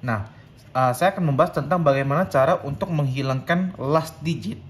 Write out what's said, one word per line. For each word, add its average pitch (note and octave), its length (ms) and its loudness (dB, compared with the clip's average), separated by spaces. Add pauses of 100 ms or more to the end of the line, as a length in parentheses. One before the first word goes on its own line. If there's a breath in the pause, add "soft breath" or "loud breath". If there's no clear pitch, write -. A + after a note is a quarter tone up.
Nah, G#2+ 240 -4 (480 loud breath)
eh, B2+ 160 4
saya F#3 240 2
akan E3 160 0
membahas D#3 320 2
tentang F3 160 0
bagaimana C#3+ 480 2
cara C3+ 400 2
untuk F3 240 -4
menghilangkan C#3 880 -2
last D3 400 0
digit D#3+ 400 -6 (100)